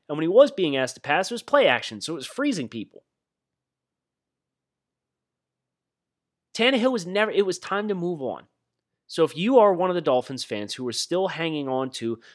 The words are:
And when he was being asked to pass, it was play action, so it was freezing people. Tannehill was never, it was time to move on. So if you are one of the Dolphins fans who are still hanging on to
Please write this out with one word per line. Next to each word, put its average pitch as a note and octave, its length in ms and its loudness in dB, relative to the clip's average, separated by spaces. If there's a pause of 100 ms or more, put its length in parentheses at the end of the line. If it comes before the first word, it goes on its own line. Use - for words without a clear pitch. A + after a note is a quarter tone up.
And D3+ 100 -6
when D#3 40 -2
he D#3+ 60 0
was A#3+ 220 8
being D#3 260 -2
asked C3 200 -2
to - 40 -20
pass, E3 300 0
it A#3+ 40 -8
was A#3 80 -8
play C4 260 4
action, A2+ 320 0
so D#3 140 -8
it - 20 -8
was B2+ 100 -10
freezing A3+ 420 -4
people. A2+ 360 -12 (3500)
Tannehill B3+ 400 2
was F#3+ 140 -4
never, G3+ 240 0
it F#3+ 160 2
was F3+ 140 -4
time G#3 260 -4
to G#3 80 -2
move F3 260 -6
on. G2 280 -8 (580)
So - 180 2
if C#3+ 120 -2
you A#3 220 4
are G#3 140 8
one F3+ 160 0
of F3+ 60 -2
the F3 60 -2
Dolphins C3 440 0
fans G#2 300 -8
who B2+ 120 -8
are A#2+ 60 -6
still E3+ 360 -2
hanging D#3 400 -4
on C3 240 -2
to A2+ 280 -6 (140)